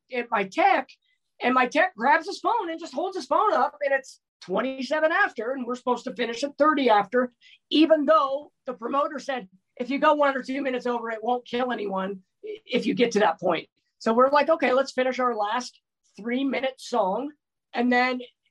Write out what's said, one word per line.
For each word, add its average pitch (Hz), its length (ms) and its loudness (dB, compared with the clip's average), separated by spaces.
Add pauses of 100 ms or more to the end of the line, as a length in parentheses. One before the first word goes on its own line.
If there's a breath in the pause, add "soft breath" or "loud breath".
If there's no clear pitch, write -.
(140)
at 240 160 -6
my 208 140 0
tech, 311 460 0 (520)
and 247 120 2
my 254 140 2
tech 359 280 0
grabs 285 320 2
his 381 120 -8
phone 392 300 -2
and 330 100 -8
just 320 140 -14
holds 370 220 -6
his 320 120 -8
phone 381 260 2
up, 262 300 0
and 277 100 4
it's - 260 -2 (220)
twenty-seven 269 680 -2
after, 359 400 0
and 262 140 -6
we're 240 100 -4
supposed 247 300 -4
to 247 100 -10
finish 233 280 -4
at 285 140 -4
thirty 285 320 4
after, 220 420 2 (380 soft breath)
even 311 360 4
though 285 460 0 (140)
the 254 80 -8
promoter 277 460 -4
said, 254 280 -8 (300)
"If 240 120 -6
you 277 100 -2
go 302 140 6
one 285 220 2
or 254 80 -6
two 262 180 -6
minutes 247 260 -4
over, 233 240 -4
it 214 120 -8
won't 247 240 -2
kill 247 240 -2
anyone 196 480 -4 (260)
i-, - 200 -10
if 240 200 -2
you 226 80 0
get 233 200 0
to 202 60 2
that - 200 2
point." 170 280 -2 (320)
So 226 140 0
we're 254 160 6
like, 285 200 4
"Okay, 320 240 2
let's 262 200 0
finish 254 260 -2
our 247 160 0
last 214 440 -4 (380)
three-minute 254 600 -4
song." 233 540 -2 (420)
And 240 180 0
then 254 300 0 (300)